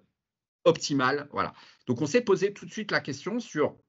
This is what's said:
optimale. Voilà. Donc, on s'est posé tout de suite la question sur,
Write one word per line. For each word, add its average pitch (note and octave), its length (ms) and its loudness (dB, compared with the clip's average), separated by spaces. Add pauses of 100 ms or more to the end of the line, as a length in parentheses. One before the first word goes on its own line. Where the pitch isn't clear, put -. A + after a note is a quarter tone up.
(640)
optimale. C#3 640 2
Voilà. F#2 220 -4 (320)
Donc, B2 160 -2
on D3+ 60 0
s'est A#3+ 140 4
posé G3 320 2
tout G3+ 120 -16
de E3+ 60 -16
suite G#3 180 -10
la D3+ 100 2
question D#3+ 400 -6
sur, D3+ 360 -2 (140)